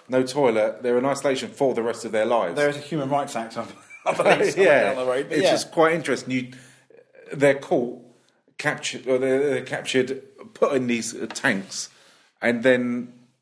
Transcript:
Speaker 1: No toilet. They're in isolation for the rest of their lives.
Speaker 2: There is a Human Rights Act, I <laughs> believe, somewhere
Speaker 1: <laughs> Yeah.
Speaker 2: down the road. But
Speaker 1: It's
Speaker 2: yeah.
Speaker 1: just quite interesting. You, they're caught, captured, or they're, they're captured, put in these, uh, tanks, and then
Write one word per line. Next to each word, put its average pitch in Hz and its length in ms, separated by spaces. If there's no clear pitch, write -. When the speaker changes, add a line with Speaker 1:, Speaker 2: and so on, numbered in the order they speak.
Speaker 1:
No 127 140
toilet. 117 580
They're 123 160
in 123 80
isolation 131 460
for 139 240
the 113 80
rest 117 200
of 110 80
their 110 140
lives. 107 300
Speaker 2:
There 147 120
is 143 100
a 143 40
Human 143 280
Rights 143 280
Act, 117 200
I 117 60
<laughs> - 400
believe, 175 380
somewhere - 20
Speaker 1:
<laughs> - 40
Yeah. 151 260
Speaker 2:
down - 40
the 127 140
road. 135 180
But 151 80
Speaker 1:
It's 147 80
Speaker 2:
yeah. 156 60
Speaker 1:
just 117 200
quite 160 240
interesting. 135 360
You, 131 200
they're 143 240
caught, 127 460
captured, 127 500
or 127 100
they're, 135 320
they're 127 140
captured, 131 580
put - 200
in 127 140
these, 117 280
uh, - 120
tanks, - 600
and 117 220
then 123 500